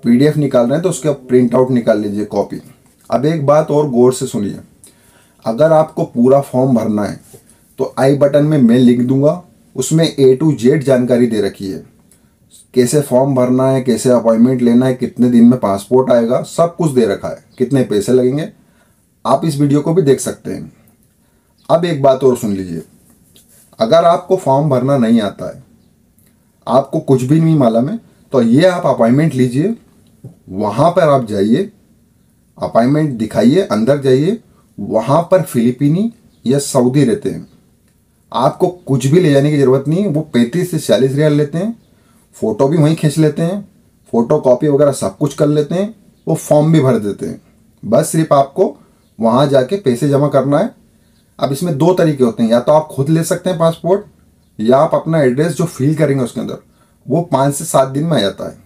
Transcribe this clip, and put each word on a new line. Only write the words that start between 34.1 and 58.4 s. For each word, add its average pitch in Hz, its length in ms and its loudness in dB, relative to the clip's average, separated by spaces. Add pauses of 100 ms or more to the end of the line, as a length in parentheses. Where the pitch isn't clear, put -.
वहाँ 110 440 -2 (100)
पर 185 120 4
फिलिपीनी 143 680 0 (340)
या 135 160 0
सऊदी 131 440 0
रहते 101 240 -2
हैं, 82 180 -12 (840)
आपको 147 360 0 (200)
कुछ 131 200 -2
भी 156 120 4
ले 156 120 2
जाने 139 200 2
की 151 60 0
ज़रूरत 135 300 2
नहीं 165 140 -2
है। 208 80 -2
वो 156 120 -2 (120)
पैंतीस 180 380 -2
से 160 80 -4
चालीस 131 340 0
रियाल 147 200 2
लेते 147 240 -2
हैं, 220 180 -4 (600)
फ़ोटो 110 320 -2
भी 165 100 0
वहीं 156 180 2
खींच 156 220 -2
लेते 156 240 0
हैं, 180 180 -4 (540)
फ़ोटो 117 260 0
कॉपी 139 280 0
वगैरह 143 260 2
सब - 240 -8
कुछ 147 180 -4
कर 151 120 0
लेते 147 280 -2
हैं, 202 180 -4 (340)
वो 160 80 -2
form 151 360 2
भी 160 100 4
भर 127 180 0
देते 101 260 -8
हैं। - 160 -12 (420)
बस 123 260 0
सिर्फ 160 240 -2
आपको 185 420 0 (440)
वहाँ 117 280 2
जाके 135 300 0
पैसे 139 320 -2
जमा 139 200 0
करना 143 300 0
है। 220 140 -4 (680)
अब 135 120 -4
इसमें 156 260 -4
दो 170 160 2
तरीके 156 300 0
होते 117 200 -2
हैं, 113 60 0
या 120 100 2
तो 151 120 0
आप 151 160 2
खुद 135 220 -4
ले 160 160 2
सकते 185 240 -4
हैं 170 100 -4
passport, 170 460 -2 (540)
या 117 180 2
आप 156 180 2
अपना 160 260 -2
address 143 320 0
जो 170 140 -2
fill 147 280 -2
करेंगे 139 280 -2
उसके 113 180 -8
अंदर, 104 160 -10 (480)
वो 156 180 -2
पाँच 139 300 -2
से 160 120 -8
सात 135 240 0
दिन 139 140 -6
में 165 140 -2
आ - 40 0
जाता 95 280 -6